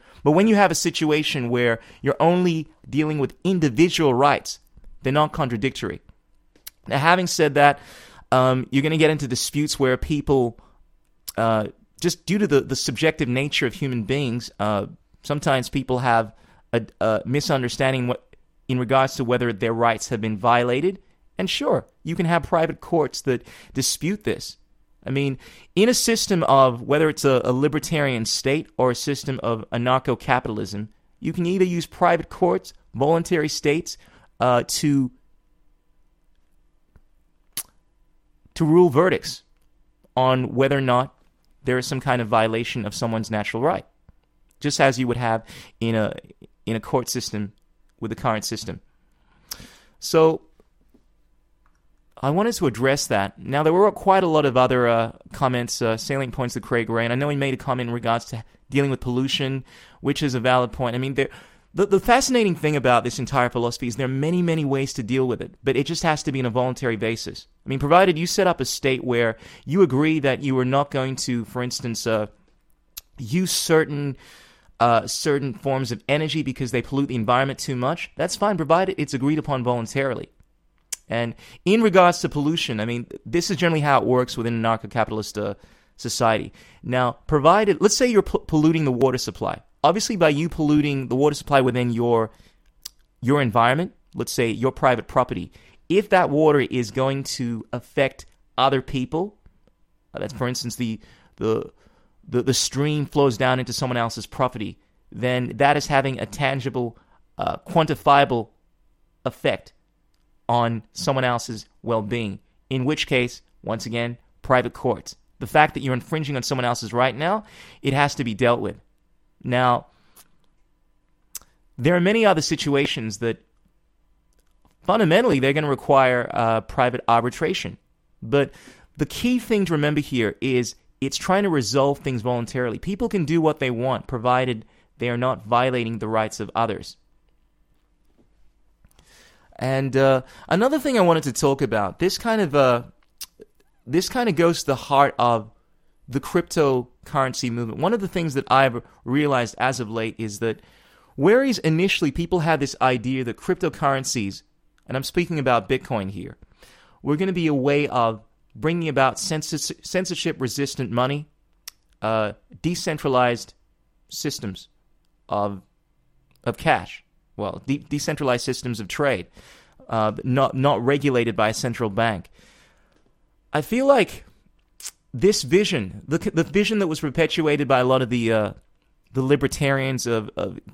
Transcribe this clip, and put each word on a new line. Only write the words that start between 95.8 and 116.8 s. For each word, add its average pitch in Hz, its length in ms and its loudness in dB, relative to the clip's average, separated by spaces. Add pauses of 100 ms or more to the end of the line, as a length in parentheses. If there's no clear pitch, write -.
if 190 180 2
that 180 220 4
water 147 300 4
is 120 300 -2
going 135 340 -2
to 120 460 -6
affect - 540 -4 (320)
other 131 240 4
people, 156 560 -6 (800)
uh, - 60 -8
that's, - 120 -8
for 123 160 -4
instance, 123 280 -8
the, 110 220 -4 (380)
the, - 340 -2 (560)
the, 120 160 -2
the 127 120 2
stream 147 500 -2
flows 139 320 2
down 127 240 0
into 120 140 -8
someone 123 240 -4
else's 117 280 -6
property, 117 520 -6 (340)
then 123 440 -4
that 143 200 4
is 139 100 -4
having 135 320 0
a - 60 -6
tangible, 127 720 -4 (400)
uh, - 220 -4 (100)
quantifiable 143 800 2 (800)
effect - 480 -6 (720)
on 117 360 0 (100)
someone 131 320 -2
else's 120 420 -4 (160)
well-being, 107 560 -4 (300)
in 131 160 -2
which 151 220 -2
case, 123 340 0 (220)
once 110 240 -6
again, 120 320 -6 (240)
private 127 320 2
courts. - 420 -4 (220)
The 131 80 -10
fact 151 280 4
that - 60 -6
you're 131 140 -2
infringing 143 420 -4
on 120 60 -4
someone 131 240 -2
else's 120 260 -4